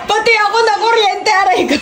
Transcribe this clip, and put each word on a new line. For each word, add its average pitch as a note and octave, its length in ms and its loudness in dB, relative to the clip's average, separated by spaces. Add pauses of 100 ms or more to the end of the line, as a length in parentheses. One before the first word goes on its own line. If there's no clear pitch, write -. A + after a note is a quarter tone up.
Pati A4 300 0
ako G#4 280 0
na A4 160 0
kuryente, G#4+ 500 0
aray F#4+ 360 2
ko. D4 140 0